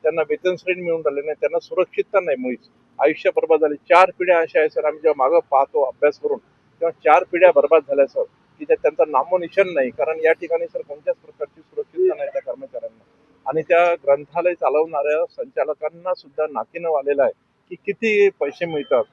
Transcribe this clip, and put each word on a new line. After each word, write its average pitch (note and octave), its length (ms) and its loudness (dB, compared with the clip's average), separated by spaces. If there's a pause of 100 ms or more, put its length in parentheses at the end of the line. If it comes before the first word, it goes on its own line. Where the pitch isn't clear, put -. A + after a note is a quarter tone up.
त्यांना D#3+ 200 -2
वेतन D3+ 340 -4
श्रेणी F3+ 260 -6
मिळून E3 180 -4
राहिले C#3+ 200 -4
नाही, D3 200 -8
त्यांना - 180 -2
सुरक्षितता - 640 -4
नाही C4 160 -4
मुळीच. B2+ 220 -6 (400)
आयुष्य D3+ 380 0
बर्बाद D#3+ 240 2
झाले. D3+ 140 0
चार F3+ 440 4
पिढ्या F3+ 200 2
अशा E3 200 -2
आहेत D#3 120 2
सर, D#3 140 -4
आम्ही D3+ 160 -4
जेव्हा C#3+ 280 0
मागं E3 120 4 (100)
पाहतो C#3 340 0
अभ्यास C#3+ 340 -2
करून, C#3+ 200 -4 (420)
तेव्हा E3 100 -2
चार D#3 420 2
पिढ्या F3 220 6
बर्बाद D3 340 6
झाल्या C#3 180 2
सर, - 160 -6 (360)
की D3+ 60 -14
त्या-, - 180 -2
त्यांचं D#3 280 0
नामोनिशाण F3 640 0
नाही. C3 160 0
कारण D#3+ 340 -4
या D#3+ 80 4
ठिकाणी E3 320 -4
सर E3+ 160 -10
कोणत्याच D3+ 360 -8
प्रकारची - 440 -16
सुरक्षितता - 540 -4
नाही C#3+ 140 -8
त्या - 140 -8
कर्मचाऱ्यांना. A#2+ 640 -14 (420)
आणि D3+ 160 -4
त्या E3+ 320 2
ग्रंथालय D#3 600 -2
चालवणाऱ्या D3+ 680 -2 (120)
संचालकांना E3+ 760 -6
सुद्धा D#3 360 -8
नाकीनव E3+ 420 -6
आलेलं C#3+ 300 0
आहे A#2 100 2 (360)
की F#3 60 -14 (120)
किती G3+ 420 2
पैसे D3+ 380 -4
मिळतात. C#3+ 460 -2